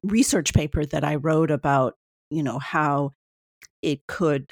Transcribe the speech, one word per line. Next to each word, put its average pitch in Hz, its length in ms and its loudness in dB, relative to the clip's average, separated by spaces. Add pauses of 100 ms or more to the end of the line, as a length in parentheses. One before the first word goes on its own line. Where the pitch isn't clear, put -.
research 208 540 2
paper 151 320 0
that - 160 -4
I 151 140 0
wrote 156 340 2
about, 139 460 0 (340)
you 156 100 -2
know, 127 160 -4
how 143 560 -2 (720)
it 147 240 -4
could 147 440 -2